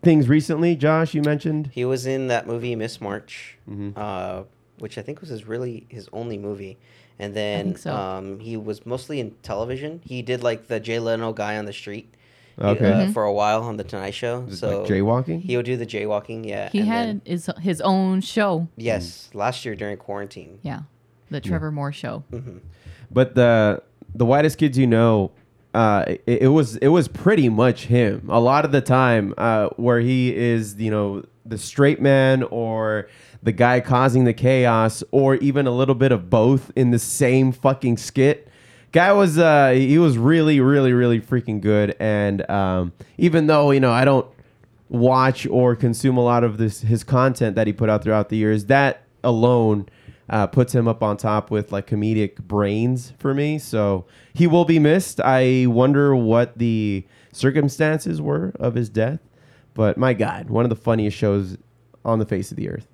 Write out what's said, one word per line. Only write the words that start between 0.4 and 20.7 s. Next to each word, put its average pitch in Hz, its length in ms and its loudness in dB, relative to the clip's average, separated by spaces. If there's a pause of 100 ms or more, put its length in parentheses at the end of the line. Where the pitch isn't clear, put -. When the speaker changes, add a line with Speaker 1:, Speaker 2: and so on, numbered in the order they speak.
Speaker 1:
Josh, 156 380 0
you 151 80 -4
mentioned? 151 520 -4
Speaker 2:
He 123 120 -6
was 127 200 -4
in 131 220 -6
that 120 200 -4
movie, 117 280 -6
Miss 110 260 -8
March, - 560 -12 (120)
Speaker 1:
Mm-hmm. 101 260 -12
Speaker 2:
uh, 95 480 -10 (360)
which - 180 -16
I 113 40 -14
think 147 200 -14
was 165 80 -20
his 110 180 -14
really, 120 420 -12
his 107 220 -20
only 113 260 -12
movie. 98 400 -12 (420)
And 101 160 -10
then, 104 240 -6
Speaker 3:
I 101 40 -8
think 180 140 -6
so. - 180 -10
Speaker 2:
um, 98 440 -10
he 113 180 -12
was 107 280 -12
mostly 127 340 -10
in 113 120 -10 (120)
television. 131 600 -10
He 127 200 -12
did, 123 180 -6
like, 117 260 -4
the 113 120 -6
Jay 113 200 -6
Leno 113 340 -4
guy 107 240 -6
on 104 80 -8
the 104 80 -14
street, - 420 -16 (420)
he, - 60 -8
Speaker 1:
Okay. 101 280 2
Speaker 2:
uh, 101 120 4
Speaker 3:
Mm-hmm. 196 80 0
Speaker 2:
for 120 120 -2
a 104 100 0
while 107 300 0
on 113 140 -8
The 104 60 -8
Tonight 98 320 -10
Show. 123 320 -6
Speaker 1:
Is 95 160 -12
it, - 40 -6
like, 101 200 -4
Speaker 2:
So 107 60 -2
Speaker 1:
jaywalking? 123 480 -2
Speaker 2:
he 180 140 -6
would 120 120 -2
do 127 100 -4
the 117 80 -6
jaywalking, 107 600 -6
yeah. 101 240 -8
Speaker 3:
He 196 80 -2
Speaker 2:
And 208 80 -2
Speaker 3:
had 226 200 -4
Speaker 2:
then 208 180 -8
Speaker 3:
his, 175 240 -8 (120)
his 170 200 -4
own 190 400 0
show. 185 540 -2
Speaker 2:
Yes, 104 600 -6
last 110 300 -6
year 110 100 -8
during 101 220 -10
quarantine. 98 680 -14
Speaker 3:
Yeah, 139 180 -12 (480)